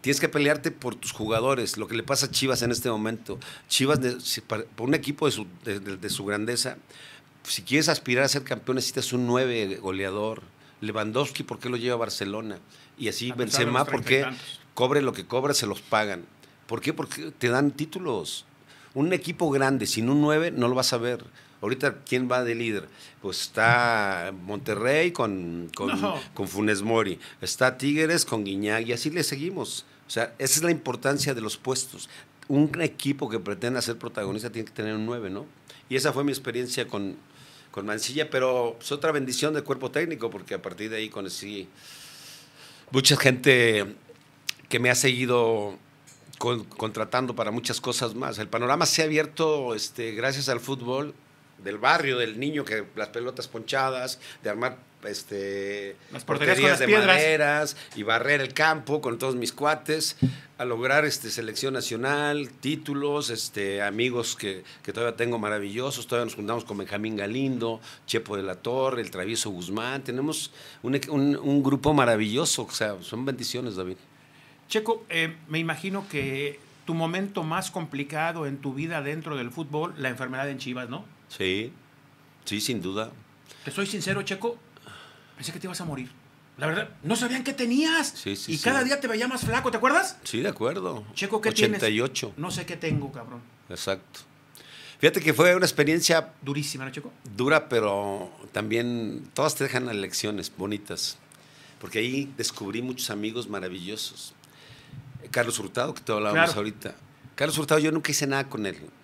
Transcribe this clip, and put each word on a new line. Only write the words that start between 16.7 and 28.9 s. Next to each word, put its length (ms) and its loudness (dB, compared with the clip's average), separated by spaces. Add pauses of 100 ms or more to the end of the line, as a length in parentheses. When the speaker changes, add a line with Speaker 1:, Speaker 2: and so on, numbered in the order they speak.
Speaker 1:
qué? 120 0
Porque 440 -6
te 120 0
dan 240 4
títulos. 720 -6 (500)
Un 180 2
equipo 380 0
grande, 360 4
sin 240 0
un 100 6
nueve, 320 4
no 160 2
lo 80 2
vas 160 2
a 60 0
ver. 260 -2 (360)
Ahorita, 360 0 (120)
¿quién 220 2
va 140 2
de 100 0
líder? 320 -2 (340)
Pues 200 -4
está 920 6 (120)
Monterrey 680 2
con, 640 -2
con, 260 -2
Speaker 2:
No. 200 -2 (140)
Speaker 1:
con 120 -4
Funes 360 0
Mori. 360 2 (220)
Está 360 2
Tigres 480 2
con 200 -2
Guiñac 420 0
y 60 -2